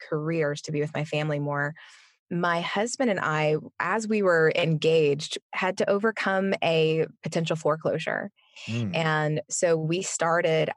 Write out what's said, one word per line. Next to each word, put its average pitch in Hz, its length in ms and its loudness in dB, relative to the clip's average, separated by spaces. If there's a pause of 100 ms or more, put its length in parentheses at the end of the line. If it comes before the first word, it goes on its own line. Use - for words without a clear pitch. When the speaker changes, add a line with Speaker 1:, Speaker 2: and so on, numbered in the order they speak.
Speaker 1:
careers 151 540 -2
to - 80 -8
be 147 100 -2
with 151 140 -4
my 147 80 -2
family 151 380 -2
more, 143 340 -2 (560)
my 175 300 0
husband 226 500 -2
and 185 80 0
I, 151 380 2 (240)
as 214 260 -2
we 214 160 0
were 165 320 4
engaged, 156 840 2 (140)
had 185 260 0
to - 120 0
overcome 196 720 0
a 160 440 2 (180)
potential 170 320 -2
foreclosure. 160 720 -2 (380)
Speaker 2:
Mm. 117 260 -2
Speaker 1:
And 156 460 0 (100)
so 170 260 2
we 160 260 -2
started 165 760 0